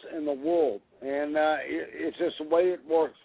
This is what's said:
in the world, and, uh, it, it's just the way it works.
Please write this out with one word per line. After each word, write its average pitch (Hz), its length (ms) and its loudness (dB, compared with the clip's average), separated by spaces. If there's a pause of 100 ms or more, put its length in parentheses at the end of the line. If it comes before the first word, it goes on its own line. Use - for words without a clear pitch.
(160)
in 151 100 -4
the 147 80 0
world, 143 480 2 (220)
and, 147 340 -2
uh, 156 240 4
it, 151 320 -6
it's 160 240 -6
just 160 220 -2
the 156 60 -8
way 170 260 4
it 170 180 -6
works. 160 360 2